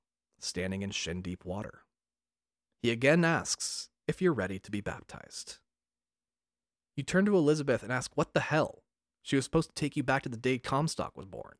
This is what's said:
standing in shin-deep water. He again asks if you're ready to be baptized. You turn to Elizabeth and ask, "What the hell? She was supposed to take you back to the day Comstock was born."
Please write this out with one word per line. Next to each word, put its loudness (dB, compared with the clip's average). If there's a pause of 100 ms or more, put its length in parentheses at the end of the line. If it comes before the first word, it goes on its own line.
(380)
standing -4
in -6
shin-deep -6
water. -8 (1000)
He 2
again 6
asks -2 (160)
if -4
you're 4
ready -2
to -16
be -4
baptized. -12 (1400)
You -6
turn 2
to 4
Elizabeth 4
and -8
ask, -4
"What 0
the 2
hell? 0 (380)
She -2
was 4
supposed 0
to -20
take -2
you 0
back 2
to -8
the -6
day 0
Comstock -2
was -12
born." -14